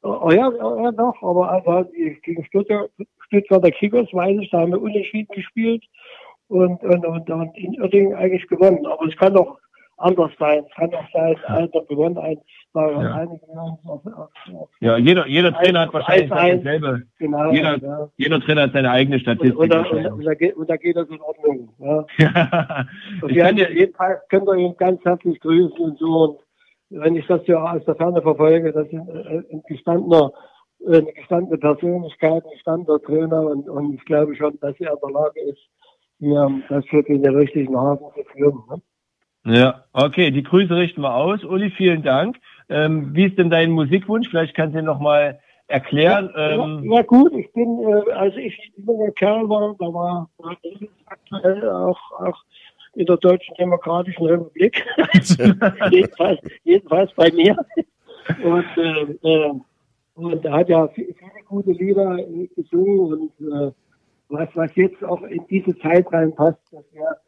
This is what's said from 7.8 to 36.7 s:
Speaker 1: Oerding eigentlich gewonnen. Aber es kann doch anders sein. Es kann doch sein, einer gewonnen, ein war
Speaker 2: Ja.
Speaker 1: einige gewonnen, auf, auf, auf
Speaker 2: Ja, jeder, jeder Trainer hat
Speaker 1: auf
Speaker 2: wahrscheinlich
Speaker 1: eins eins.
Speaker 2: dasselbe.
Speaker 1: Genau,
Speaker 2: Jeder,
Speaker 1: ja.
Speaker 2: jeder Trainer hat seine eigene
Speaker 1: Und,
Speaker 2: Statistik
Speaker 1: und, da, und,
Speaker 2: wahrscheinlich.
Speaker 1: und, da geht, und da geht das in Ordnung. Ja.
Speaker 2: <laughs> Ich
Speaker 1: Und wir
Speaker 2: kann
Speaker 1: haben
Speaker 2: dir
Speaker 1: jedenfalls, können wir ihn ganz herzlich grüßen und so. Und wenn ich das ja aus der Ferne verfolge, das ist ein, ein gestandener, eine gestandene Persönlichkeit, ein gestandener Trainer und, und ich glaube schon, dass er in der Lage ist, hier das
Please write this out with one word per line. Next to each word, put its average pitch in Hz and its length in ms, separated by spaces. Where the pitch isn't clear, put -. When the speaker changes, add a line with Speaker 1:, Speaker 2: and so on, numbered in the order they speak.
Speaker 1:
Oerding 196 320
eigentlich 185 340
gewonnen. 175 380
Aber 156 220
es 160 100
kann 196 160
doch 180 240
anders 175 400
sein. 151 320
Es - 60
kann 170 160
doch 160 200
sein, 160 240
einer 165 200
gewonnen, 160 300
ein 156 180
war 156 180
Speaker 2:
Ja. - 140
Speaker 1:
einige 165 320
gewonnen, 165 300
auf, 156 180
auf, 220 240
auf - 160
Speaker 2:
Ja, 117 180
jeder, 156 280
jeder 160 280
Trainer 175 260
hat 165 80
Speaker 1:
auf - 80
Speaker 2:
wahrscheinlich 175 360
Speaker 1:
eins 175 100
eins. 180 120
Speaker 2:
dasselbe. 139 380
Speaker 1:
Genau, 151 340
Speaker 2:
Jeder, 151 280
Speaker 1:
ja. 147 380
Speaker 2:
jeder 151 240
Trainer 151 220
hat 135 100
seine 131 180
eigene 135 240
Speaker 1:
Und, 120 60
Speaker 2:
Statistik 123 360
Speaker 1:
und, 165 160
da, 160 60
und, 160 60
Speaker 2:
wahrscheinlich. 156 260
Speaker 1:
und, 147 140
da 156 100
geht, 175 200
und 160 140
da 165 80
geht 170 200
das 160 120
in 156 120
Ordnung. 147 480
Ja. 151 260
Speaker 2:
<laughs> 151 680
Ich 165 60
Speaker 1:
Und 143 60
wir - 120
Speaker 2:
kann 175 60
Speaker 1:
haben 208 80
Speaker 2:
dir 180 180
Speaker 1:
jedenfalls, 190 460
können 196 160
wir 196 100
ihn 180 220
ganz 185 260
herzlich 175 360
grüßen 165 400
und 160 180
so. 165 280
Und 147 140
wenn 160 240
ich 156 120
das 180 200
ja 160 160
aus 170 220
der 156 100
Ferne 170 260
verfolge, 156 500
das 151 160
ist 156 60
ein, 160 580
ein 156 160
gestandener, 165 640
eine 160 280
gestandene 175 440
Persönlichkeit, 160 880
ein - 60
gestandener 175 500
Trainer 160 400
und, 147 280
und 147 260
ich - 100
glaube 151 300
schon, 147 240
dass 143 200
er 165 120
in 147 100
der 139 100
Lage 147 300
ist, 143 180
hier 143 500
das 143 160